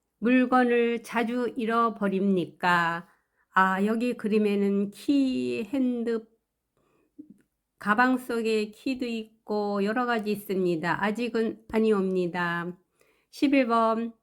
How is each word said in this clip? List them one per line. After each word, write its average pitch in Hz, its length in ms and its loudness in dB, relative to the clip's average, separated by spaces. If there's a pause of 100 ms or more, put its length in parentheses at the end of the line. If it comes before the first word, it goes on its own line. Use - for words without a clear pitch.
(180)
물건을 240 840 2
자주 240 520 -4
잃어버립니까? 190 1500 0 (440)
아, 190 340 2
여기 233 300 0
그림에는 202 760 0
키, 254 760 -2
핸드, 233 640 -2 (1500)
가방 247 400 2
속에 220 540 -2
키도 254 340 -6
있고 208 800 -4
여러 240 220 -2
가지 214 240 -2
있습니다. 180 720 -2
아직은 226 680 -2
아니옵니다. 180 1040 0 (540)
십일 269 380 2
번, 226 560 0